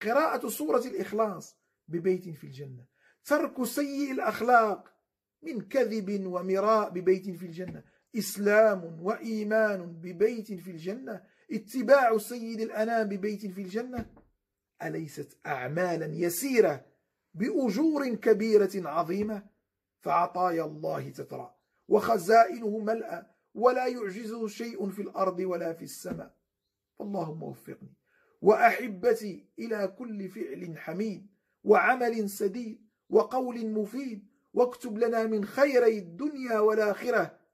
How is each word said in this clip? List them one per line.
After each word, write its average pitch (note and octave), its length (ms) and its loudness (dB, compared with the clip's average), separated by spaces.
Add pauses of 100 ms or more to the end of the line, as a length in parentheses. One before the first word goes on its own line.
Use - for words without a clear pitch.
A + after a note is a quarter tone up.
قراءة C4+ 460 0
سورة C4 380 0
الإخلاص G#3 720 -4 (300)
ببيت F#3 400 -2
في D3+ 160 -14
الجنة، C3+ 400 -16 (400)
ترك D4 400 0
سيء C#4 480 -4
الأخلاق A3+ 840 2 (480)
من D4 180 -8
كذب G#3 680 -2
ومراء F#3+ 640 0
ببيت F#3 400 2
في F3 160 -10
الجنة، E3+ 380 -12 (340)
إسلام G3+ 840 2
وإيمان G#3+ 840 0
ببيت F#3 680 -2
في F3+ 180 -12
الجنة، G3 520 -10 (300)
اتباع A#3 680 4
سيد A3+ 420 -8
الأنام A3 480 -2
ببيت G3+ 380 -4
في F#3 140 -10
الجنة. A3+ 500 -8 (720)
أليست D#3 640 -10
أعمالاً D#3 600 -2
يسيرة E3+ 800 2 (480)
بأجور C4+ 800 0
كبيرة G3+ 720 4
عظيمة؟ G3 580 -2 (540)
فعطايا F3 640 2
الله D3+ 460 -6
تترى C3 440 -12 (340)
وخزائنه A3 880 4
ملأى A3 480 -6 (280)
ولا B3+ 320 4
يعجزه A3 640 -6
شيء G#3 420 -8
في G3 120 -8
الأرض F#3+ 380 -2
ولا E3+ 320 -4
في E3 120 -14
السماء. - 520 -12 (640)
اللهم E3 420 -6
وفقني - 520 -16 (460)
وأحبتي G#3+ 1080 2 (100)
إلى A3 300 -2
كل G3+ 400 -10
فعل F3 500 -10
حميد F#3 480 -6 (380)
وعمل A3 640 4
سديد G#3+ 560 -6 (220)
وقول A#3 580 0
مفيد، G#3+ 640 -6 (240)
واكتب B3 460 0
لنا A3+ 280 2
من G#3+ 180 0
خيري A#3+ 540 4
الدنيا A#3+ 600 -4
والآخرة G#3+ 800 2 (160)